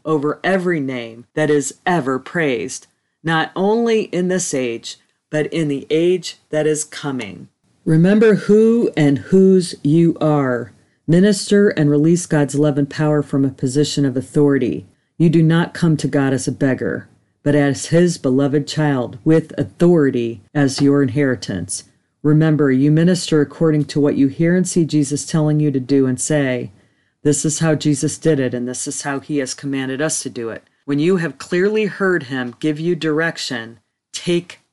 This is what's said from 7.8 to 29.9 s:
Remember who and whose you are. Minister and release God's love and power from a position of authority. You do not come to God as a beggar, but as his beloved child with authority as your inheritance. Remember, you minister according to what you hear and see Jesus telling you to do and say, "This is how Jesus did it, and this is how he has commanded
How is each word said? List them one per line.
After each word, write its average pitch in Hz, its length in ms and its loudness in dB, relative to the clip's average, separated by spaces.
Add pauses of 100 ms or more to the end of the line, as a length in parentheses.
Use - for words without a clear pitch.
Remember 196 500 4
who 226 640 4
and 143 220 2
whose 190 640 4
you 165 380 4
are. 135 540 0 (340)
Minister 202 640 4
and 147 200 2
release 160 360 2
God's 139 300 0
love 143 220 2
and 143 120 0
power 151 320 0
from 139 240 -2
a 135 40 -2
position 143 540 -2
of 131 140 -2
authority. 131 720 0 (300)
You 165 120 4
do 160 140 4
not 165 300 2
come 160 240 0
to 147 100 -4
God 135 260 0
as 131 140 -4
a 135 60 -4
beggar, 123 560 -4 (340)
but 147 120 2
as 139 320 0
his 170 300 2
beloved 139 500 0
child 143 580 -2
with 160 320 2
authority 131 800 0 (140)
as 143 280 0
your 143 220 4
inheritance. 120 800 -4 (380)
Remember, 151 500 2
you 135 180 2
minister 165 520 2
according 151 420 0
to 147 160 -4
what 143 160 2
you 135 140 2
hear 165 260 0
and 185 100 2
see 175 200 0
Jesus 143 400 -2
telling 151 340 0
you 151 100 2
to 131 120 -2
do 135 240 2
and 127 160 -2
say, 127 500 -2 (520)
"This 143 200 0
is 156 160 -4
how 160 160 0
Jesus 147 420 -2
did 156 220 0
it, 127 140 -2
and 120 120 -6
this 123 220 -8
is - 140 -10
how 139 180 -6
he 143 200 -6
has 131 140 -6
commanded 135 480 -6